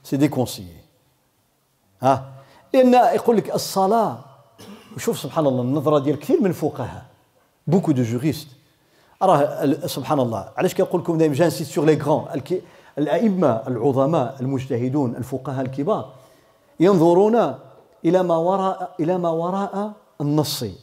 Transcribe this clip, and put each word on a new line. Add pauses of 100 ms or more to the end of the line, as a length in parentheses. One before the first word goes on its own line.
C'est
déconseillé. (1160)
ها؟ (480)
لأن
يقول
لك
الصلاة، (760)
وشوف
سبحان
الله
النظرة
ديال
كثير
من
الفقهاء. (640)
Beaucoup
de
juristes. (680)
راه
ال-،
سبحان
الله،
علاش
كنقول
لكم
دائما
جانسيست
سور
لي
غران،
الكي-، (360)
الأئمة
العظماء
المجتهدون
الفقهاء
الكبار (680)
ينظرون (460)
إلى
ما
وراء،
إلى
ما
وراء (300)
النص. (180)